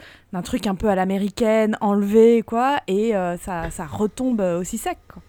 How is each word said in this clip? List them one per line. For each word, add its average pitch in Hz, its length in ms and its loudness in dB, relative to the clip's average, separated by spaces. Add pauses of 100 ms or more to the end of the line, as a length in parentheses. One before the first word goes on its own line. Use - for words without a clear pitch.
(320)
d'un 180 100 -6
truc - 260 -4
un 190 80 -2
peu 214 120 -2
à 196 60 4
l'américaine, 208 840 0
enlevé, 214 680 4
quoi, 254 400 0
et, 208 300 0
euh, 180 220 -2
ça, 170 320 -8
ça 180 140 -10
retombe, 214 560 -4
euh, 180 200 0
aussi 185 180 -8
sec, 349 200 -6 (140)
quoi. 175 160 -20